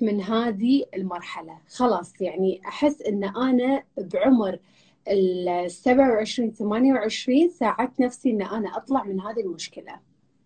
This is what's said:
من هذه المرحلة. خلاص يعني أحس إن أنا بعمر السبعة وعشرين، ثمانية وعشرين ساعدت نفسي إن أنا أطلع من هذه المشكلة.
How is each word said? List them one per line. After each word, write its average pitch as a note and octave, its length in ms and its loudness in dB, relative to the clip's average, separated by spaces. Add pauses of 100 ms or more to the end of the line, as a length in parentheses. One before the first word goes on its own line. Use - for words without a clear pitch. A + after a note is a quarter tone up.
من G#3 200 2
هذه A3+ 720 2
المرحلة. F3 640 -8 (120)
خلاص G3+ 520 0
يعني F#3 440 0
أحس - 360 -2
إن G3+ 220 -2
أنا B3 600 0 (140)
بعمر G3 600 2 (500)
السبعة F#3 1040 2
وعشرين، A3 400 -2
ثمانية A3+ 420 2
وعشرين B3+ 560 2
ساعدت B3+ 500 -2
نفسي B3 320 0
إن G#3 100 0
أنا G3+ 360 -6
أطلع C4 260 -2
من F#3+ 180 -4
هذه A3 180 -6
المشكلة. - 600 -10 (460)